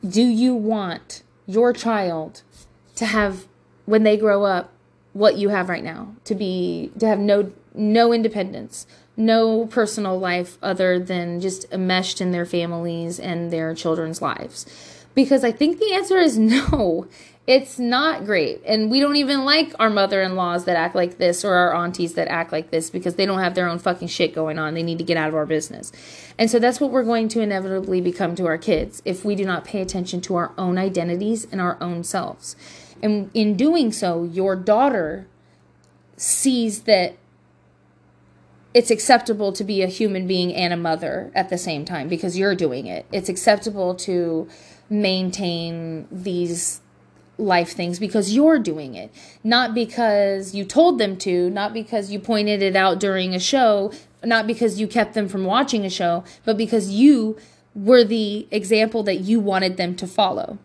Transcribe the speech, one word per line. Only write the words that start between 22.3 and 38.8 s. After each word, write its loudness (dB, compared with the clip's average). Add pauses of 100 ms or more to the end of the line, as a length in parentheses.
like -4
this -2
because -4
they 0
don't 0
have 0
their 0
own -2
fucking -4
shit -2
going -4
on. -4
They -4
need -4
to -6
get 0
out 0
of -4
our 0
business. -6 (480)
And 4
so 2
that's 2
what 0
we're 2
going 0
to -2
inevitably -2
become -2
to -2
our 0
kids -2
if -6
we 0
do -2
not -4
pay -6
attention -6
to -4
our -2
own 0
identities -2
and -4
our -2
own -6
selves. -8 (480)
And 0
in 2
doing 2
so, -2
your 0
daughter 2 (880)
sees -2
that 2 (1600)
it's 4